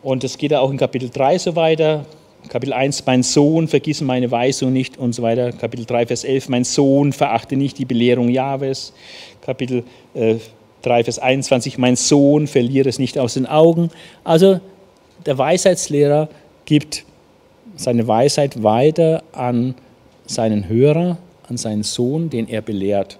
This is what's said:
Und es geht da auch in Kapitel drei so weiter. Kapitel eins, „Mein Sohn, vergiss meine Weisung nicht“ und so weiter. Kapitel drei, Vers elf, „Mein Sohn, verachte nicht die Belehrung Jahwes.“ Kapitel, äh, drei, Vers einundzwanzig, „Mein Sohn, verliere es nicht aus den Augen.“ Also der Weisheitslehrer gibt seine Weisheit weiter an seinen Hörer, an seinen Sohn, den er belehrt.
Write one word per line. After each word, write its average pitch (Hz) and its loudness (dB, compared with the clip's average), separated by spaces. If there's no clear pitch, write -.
Und 131 -2
es 131 -8
geht 147 -2
da 147 2
auch 135 2
in 139 -6
Kapitel 127 -4
drei 143 0
so 170 -4
weiter. 156 0
Kapitel 127 -4
eins, 135 -2
„Mein 127 2
Sohn, 156 2
vergiss 151 -2
meine 127 -2
Weisung 127 0
nicht“ 131 -4
und 120 -2
so 120 -6
weiter. 120 0
Kapitel 120 -8
drei, 120 0
Vers 117 -6
elf, 131 -2
„Mein 123 0
Sohn, 139 2
verachte 131 -2
nicht 135 -4
die 131 -4
Belehrung 120 2
Jahwes.“ 135 -4
Kapitel, 127 -4
äh, 113 2
drei, 120 2
Vers 117 -4
einundzwanzig, 135 0
„Mein 127 4
Sohn, 147 4
verliere 135 0
es 123 -4
nicht 127 -4
aus 127 -2
den 131 -2
Augen.“ 165 4
Also 180 4
der 135 -2
Weisheitslehrer 147 2
gibt - 0
seine 120 -2
Weisheit 131 0
weiter 156 2
an 123 -4
seinen 104 -2
Hörer, 151 2
an 123 -8
seinen 107 -6
Sohn, 139 -4
den 113 -6
er 110 -6
belehrt. 98 -4